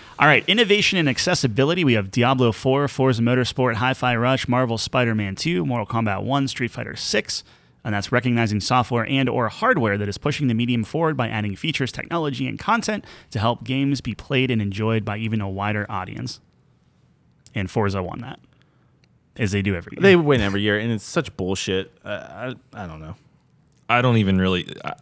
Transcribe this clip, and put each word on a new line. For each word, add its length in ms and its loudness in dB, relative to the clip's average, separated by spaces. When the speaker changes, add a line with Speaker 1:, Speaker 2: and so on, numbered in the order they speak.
Speaker 1:
All 80 6
right, 200 6
innovation 520 4
and 100 2
accessibility. 760 0
We 100 4
have 180 0
Diablo 400 4
four, 360 0
Forza 360 2
Motorsport, 520 2
Hi-Fi 400 0
Rush, 320 0
Marvel 300 0
Spider-Man 560 0
two, 320 -2
Mortal 220 -2
Kombat 360 -2
one, 240 0
Street 220 -4
Fighter 260 -10
six. 480 -8
And 120 -6
that's 160 -4
recognizing 480 2
software 480 0
and 200 0
or 220 -2
hardware 480 0
that 120 -4
is 100 -6
pushing 280 -2
the 60 2
medium 300 0
forward 340 -2
by 120 0
adding 260 -4
features, 360 -2
technology, 560 -4
and 120 -6
content 440 0
to 80 -4
help 240 0
games 380 0
be 120 -6
played 380 0
and 100 2
enjoyed 440 0
by 120 -4
even 240 -2
a 80 -4
wider 400 -4
audience. 500 -8
And 160 -6
Forza 320 -2
won 160 -8
that. 200 -14
As 140 0
they 100 2
do 140 2
every 200 -10
year. 60 -6
Speaker 2:
They 140 8
win 260 4
every 200 0
year, 180 2
and 120 -2
it's 120 -2
such 340 -4
bullshit. 540 -2
Uh, 500 -10
I, 100 -12
I 40 -10
don't 120 -12
know. 160 -12
Speaker 3:
I 120 4
don't 160 4
even 200 4
really, 380 0